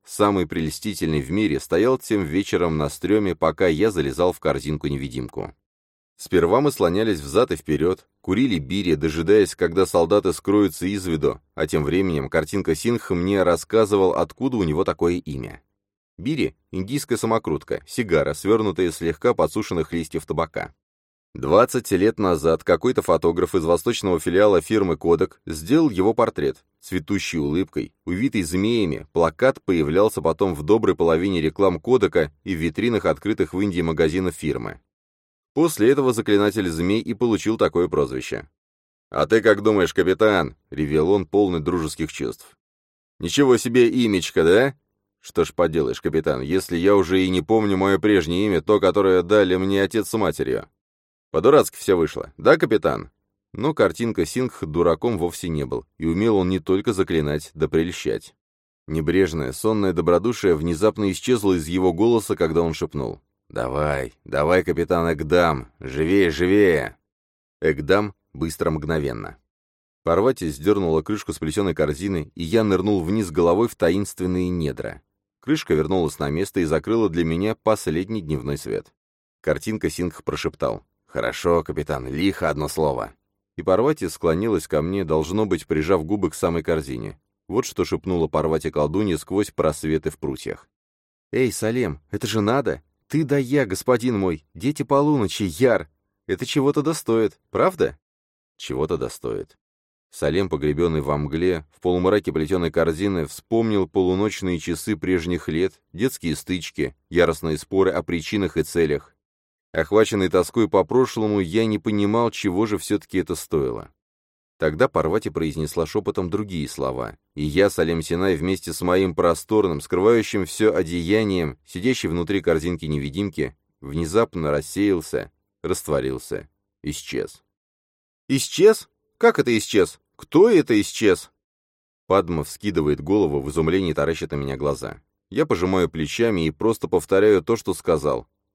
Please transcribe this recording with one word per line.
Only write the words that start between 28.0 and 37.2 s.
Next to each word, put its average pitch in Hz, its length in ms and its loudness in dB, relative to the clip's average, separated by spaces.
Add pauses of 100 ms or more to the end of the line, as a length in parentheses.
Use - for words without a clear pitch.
увитый 101 380 -2
змеями, 92 720 -2
плакат 85 500 0
появлялся 87 560 2
потом 82 340 0
в 73 80 -8
доброй 98 320 2
половине 85 460 2
реклам 85 400 0
«Кодека» 90 500 2 (140)
и 95 100 -6
в 82 40 -4
витринах 95 480 -2
открытых 90 480 -2
в 92 80 -2
Индии 92 180 -2
магазинов 82 540 0
фирмы. 60 480 -8 (720)
После 143 360 4
этого 135 220 4
заклинатель 104 560 2
змей 87 320 0
и 113 140 -6
получил 110 420 0